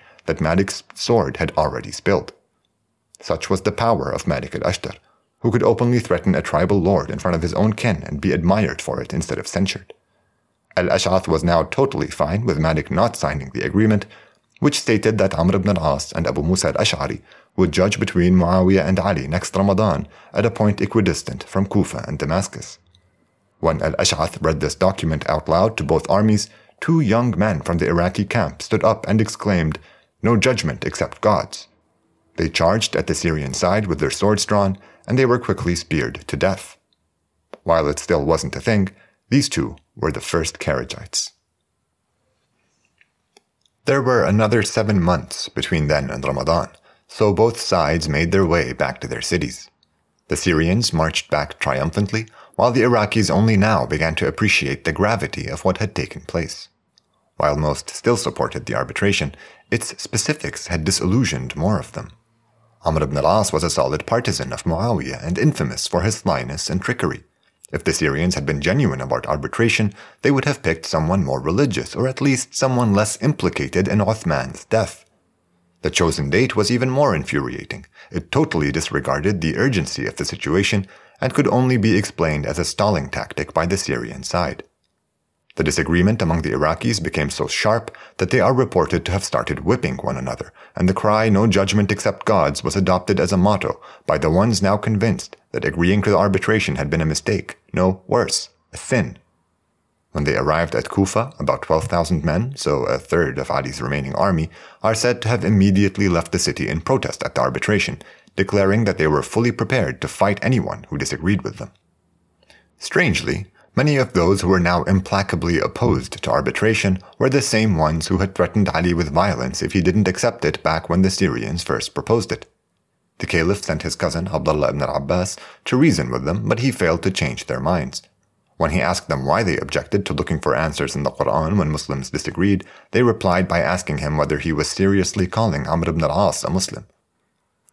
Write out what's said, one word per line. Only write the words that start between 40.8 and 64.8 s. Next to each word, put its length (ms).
There 160
were 240
another 380
seven 380
months 480
between 380
then 240
and 120
Ramadan, 440
so 260
both 260
sides 500
made 220
their 140
way 280
back 260
to 80
their 140
cities. 500
The 80
Syrians 560
marched 380
back 300
triumphantly, 680
while 160
the 100
Iraqis 480
only 280
now 280
began 300
to 120
appreciate 580
the 80
gravity 540
of 180
what 140
had 140
taken 280
place. 480
While 220
most 320
still 280
supported 480
the 100
arbitration, 600
its 320
specifics 640
had 180
disillusioned 720
more 220
of 140
them. 200
Amr 200
ibn 140
al-As 340
was 120
a 60
solid 360
partisan 480
of 100
Muawiyah 580